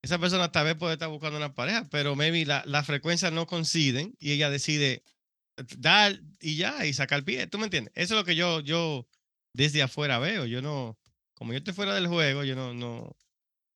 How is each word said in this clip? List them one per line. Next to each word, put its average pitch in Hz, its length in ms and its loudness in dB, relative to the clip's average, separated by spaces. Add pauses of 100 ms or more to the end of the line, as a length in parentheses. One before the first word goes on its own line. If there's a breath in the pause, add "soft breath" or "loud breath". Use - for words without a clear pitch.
Esa 165 160 0
persona 180 320 2
tal 156 140 2
vez 156 120 2
puede 160 180 -2
estar 160 160 -6
buscando 151 260 -6
una 147 160 -4
pareja, 160 380 -2
pero 143 260 0
maybe 160 300 2
la, 143 180 2
la 143 180 0
frecuencia 165 480 0
no 165 160 -2
coinciden 151 720 0
y 147 140 -2
ella 147 160 2
decide 139 540 0 (720)
dar 196 420 6 (220)
y 156 160 -4
ya, 220 300 -2
y 143 80 0
sacar 139 280 0
pie. 180 260 -2
¿Tú 208 100 -6
me 220 60 -2
entiendes? 175 300 -4
Eso 180 200 -2
es 220 40 4
lo 196 60 0
que 175 100 0
yo, 165 260 2
yo 151 460 -2 (460)
desde 147 300 4
afuera 139 360 0
veo. 160 280 -2
Yo 120 160 -4
no, 135 340 -6 (380)
como 117 180 -8
yo 135 60 -4
estoy 175 160 -8
fuera 202 200 -2
del 185 120 2
juego, 147 380 2
yo 131 120 -2
no, 127 160 -6
no, 120 420 -8 (600)